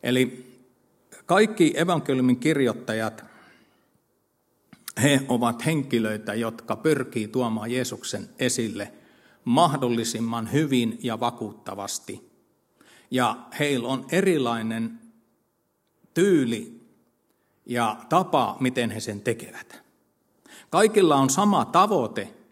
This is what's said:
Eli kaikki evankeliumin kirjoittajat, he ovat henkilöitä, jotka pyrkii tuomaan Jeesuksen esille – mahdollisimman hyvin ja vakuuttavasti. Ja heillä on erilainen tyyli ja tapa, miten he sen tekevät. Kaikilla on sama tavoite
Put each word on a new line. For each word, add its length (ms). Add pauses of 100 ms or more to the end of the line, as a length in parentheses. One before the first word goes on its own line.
Eli 480 (720)
kaikki 500
evankeliumin 640
kirjoittajat, 840 (1800)
he 240
ovat 380
henkilöitä, 680
jotka 420
pyrkii 520
tuomaan 440
Jeesuksen 580 (100)
esille – 540 (520)
mahdollisimman 1040
hyvin 520
ja 160
vakuuttavasti. 1120 (800)
Ja 360 (120)
heillä 280
on 240
erilainen 880 (1160)
tyyli 680 (840)
ja 320 (120)
tapa, 500
miten 320
he 80
sen 220
tekevät. 600 (880)
Kaikilla 460
on 140
sama 360
tavoite 680 (180)